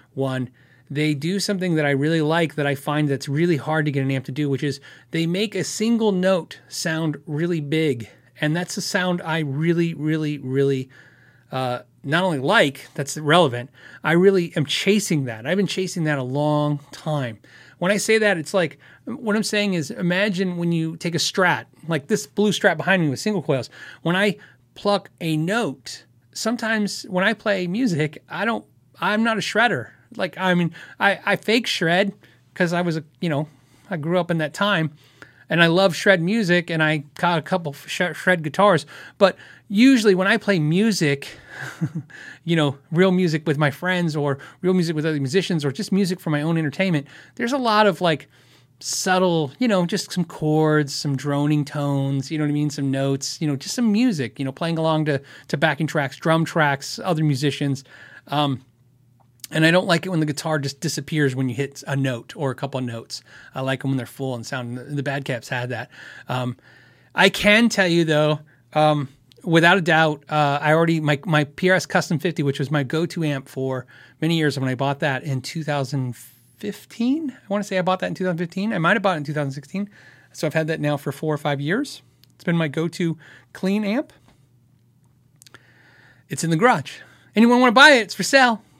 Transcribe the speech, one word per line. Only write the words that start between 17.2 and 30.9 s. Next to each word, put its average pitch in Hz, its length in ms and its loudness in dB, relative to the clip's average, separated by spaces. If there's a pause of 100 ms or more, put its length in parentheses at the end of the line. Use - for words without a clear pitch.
When 180 140 0
I 214 60 0
say 214 200 2
that, 208 200 2
it's 156 160 -8
like, 175 260 0 (260)
what 214 300 -4
I'm 220 80 0
saying 208 320 -2
is, 156 160 -4
imagine 185 680 -2
when 170 140 0
you 165 260 -2
take 170 180 -4
a 156 40 0
Strat, 160 460 2 (220)
like 156 200 -4
this 208 180 0
blue 208 260 0
Strat 175 260 2
behind 180 240 2
me 156 80 2
with 127 100 -4
single 208 220 -2
coils. 131 280 -2 (320)
When 170 140 0
I 202 220 2 (380)
pluck 202 340 -2 (120)
a 160 160 -2
note, 175 680 -4 (280)
sometimes 220 680 -4
when 185 200 -2
I 220 100 2
play 196 340 -2
music, 175 640 -2
I 190 160 -6
don't, 220 200 -4 (340)
I'm 208 240 0
not 226 140 0
a 180 40 -4
shredder. 202 500 0 (240)
Like, 196 220 -6
I 185 160 2
mean, 170 200 0 (260)